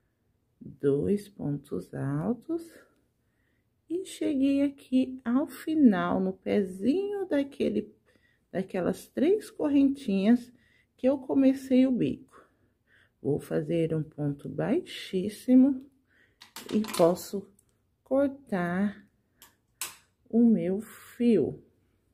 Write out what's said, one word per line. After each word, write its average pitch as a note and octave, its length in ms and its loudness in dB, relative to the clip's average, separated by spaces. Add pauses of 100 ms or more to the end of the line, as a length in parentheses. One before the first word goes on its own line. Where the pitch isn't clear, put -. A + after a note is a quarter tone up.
(640)
dois D3 640 -2
pontos - 680 -8
altos. F3+ 760 -6 (1200)
E F#4 160 -6
cheguei C#4 580 0
aqui C4 600 -2
ao B3+ 220 0
final, F#3+ 760 2
no F#3+ 140 -2
pezinho G#3+ 960 -2
daquele, A3 640 -4 (580)
daquelas F#3 560 -4
três F#4+ 440 0
correntinhas C4+ 1000 2 (440)
que - 120 -2
eu C#4 120 2
comecei C4+ 680 2
o C4 60 2
bico. - 580 -6 (720)
Vou D3+ 180 -2
fazer D#3+ 540 -2
um D#3 80 -2
ponto D3 480 -8
baixíssimo B3+ 1400 0 (880)
e G#3+ 80 2 (160)
posso F3 500 0 (560)
cortar G3+ 1040 -2 (1200)
o A#3 160 4
meu F#3+ 380 2
fio. - 800 0 (500)